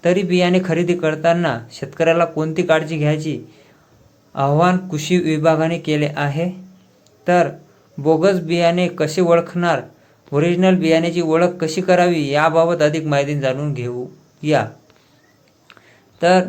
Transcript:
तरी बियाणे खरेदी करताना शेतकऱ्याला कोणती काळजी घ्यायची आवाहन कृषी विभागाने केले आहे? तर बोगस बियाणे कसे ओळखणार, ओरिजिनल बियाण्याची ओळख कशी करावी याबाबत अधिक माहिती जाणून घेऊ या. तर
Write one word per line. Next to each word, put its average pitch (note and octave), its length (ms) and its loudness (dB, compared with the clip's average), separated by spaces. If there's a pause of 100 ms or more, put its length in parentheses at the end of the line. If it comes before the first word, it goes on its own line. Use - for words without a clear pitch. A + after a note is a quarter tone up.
तरी F3+ 180 2
बियाणे F3+ 420 2
खरेदी E3+ 280 0
करताना D#3+ 640 0 (120)
शेतकऱ्याला E3 540 0
कोणती D#3+ 380 -4
काळजी D#3 340 0
घ्यायची D3+ 440 -2 (920)
आवाहन D#3 420 2
कृषी F3+ 400 -4
विभागाने D#3+ 600 0
केले D3 380 -2
आहे? D3 340 -2 (760)
तर F3 220 2 (480)
बोगस D#3+ 420 2
बियाणे E3+ 480 0
कसे D#3+ 340 -2
ओळखणार, E3+ 600 0 (500)
ओरिजिनल F3 440 2
बियाण्याची D#3+ 460 0
ओळख D#3+ 260 2
कशी F3 340 -4
करावी F3 480 2
याबाबत D#3+ 520 2
अधिक D3+ 240 0
माहिती C#3+ 340 -2
जाणून C3+ 340 -4
घेऊ B2 320 -8 (380)
या. C#3+ 220 0 (1600)
तर F3+ 280 4